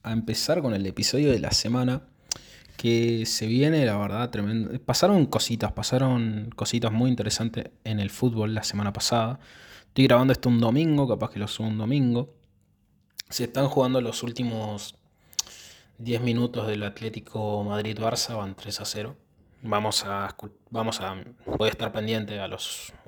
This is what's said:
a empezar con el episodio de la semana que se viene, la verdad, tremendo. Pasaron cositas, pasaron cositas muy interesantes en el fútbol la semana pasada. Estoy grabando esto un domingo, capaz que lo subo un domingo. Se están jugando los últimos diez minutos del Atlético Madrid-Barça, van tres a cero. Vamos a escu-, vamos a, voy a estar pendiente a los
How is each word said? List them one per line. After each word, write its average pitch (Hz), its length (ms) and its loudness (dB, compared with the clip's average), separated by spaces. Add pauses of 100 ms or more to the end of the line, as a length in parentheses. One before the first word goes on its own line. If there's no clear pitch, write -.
a 113 100 -6
empezar 113 480 0
con 127 140 0
el 98 100 0
episodio 127 480 2
de 117 60 4
la - 140 -4
semana 127 500 0 (720)
que 117 480 2
se - 220 -2
viene, 139 400 4
la 104 100 2
verdad, 104 320 -2
tremendo. 110 560 -2
Pasaron 180 400 6
cositas, 113 480 0
pasaron 117 800 0
cositas 117 380 -2
muy 120 160 4
interesantes 113 640 -2 (140)
en 107 140 -2
el 101 120 0
fútbol 110 440 0
la 107 80 -4
semana 101 300 -2
pasada. 117 480 0 (460)
Estoy 135 200 4
grabando 127 280 6
esto 127 160 0
un 117 100 6
domingo, 143 480 4
capaz 127 220 0
que - 80 -10
lo 101 100 -4
subo 110 200 -4
un 107 100 -2
domingo. 120 560 0 (960)
Se - 140 -4
están 135 240 0
jugando 131 340 2
los 113 200 -6
últimos 113 760 -6 (1000)
diez 117 240 -2
minutos 120 460 0
del 104 160 -2
Atlético 107 840 -6
Madrid-Barça, 110 720 -4
van 98 180 -8
tres - 280 -10
a - 20 -10
cero. 110 320 -8 (460)
Vamos 107 420 0
a 98 240 -4
escu-, - 240 -16 (180)
vamos 113 300 -2
a, 95 160 -6 (300)
voy 107 220 0
a - 40 0
estar 107 180 -4
pendiente 107 480 -4
a 95 80 -8
los - 460 -10 (160)